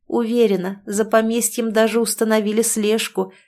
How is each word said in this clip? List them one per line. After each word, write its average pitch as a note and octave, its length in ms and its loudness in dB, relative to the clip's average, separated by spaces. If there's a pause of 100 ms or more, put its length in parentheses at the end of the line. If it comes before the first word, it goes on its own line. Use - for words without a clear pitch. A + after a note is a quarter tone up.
Уверена, G#3+ 800 0
за G#3 200 -2
поместьем A3+ 640 0
даже A3 300 2
установили A3 600 0
слежку, G#3+ 720 -2 (140)